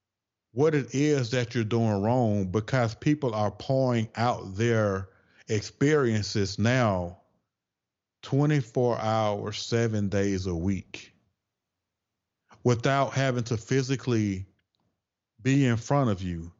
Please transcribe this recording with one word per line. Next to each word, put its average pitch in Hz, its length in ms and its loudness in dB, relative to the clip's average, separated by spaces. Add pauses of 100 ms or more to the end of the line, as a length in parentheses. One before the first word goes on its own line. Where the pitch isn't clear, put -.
(520)
what 151 220 2
it 127 200 -2
is 139 360 2
that 120 240 -2
you're 117 100 0
doing 110 380 0
wrong, 107 440 2
because 110 480 0
people 147 400 -2
are 107 160 0
pouring 123 680 0
out 107 400 -2
their 107 520 0 (400)
experiences 110 1120 0
now 101 600 0 (1040)
twenty-four 135 760 0
hours, 104 580 -2
seven 110 500 0
days 98 380 0
a 90 80 -4
week 90 580 -6 (1500)
without 127 500 0
having 131 320 0
to 113 120 -4
physically 117 880 -2 (960)
be 135 240 4
in 117 100 2
front 139 320 0
of 95 140 -2
you. 85 380 -6